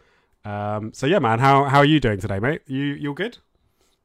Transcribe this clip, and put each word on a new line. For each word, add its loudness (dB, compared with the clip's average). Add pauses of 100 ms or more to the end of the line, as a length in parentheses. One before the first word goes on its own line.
(460)
Um, -8
so -4
yeah, 2
man, 0
how, 4
how 2
are 6
you 4
doing -2
today, -6
mate? -4
You, -6
you -6
all -8
good? -8 (680)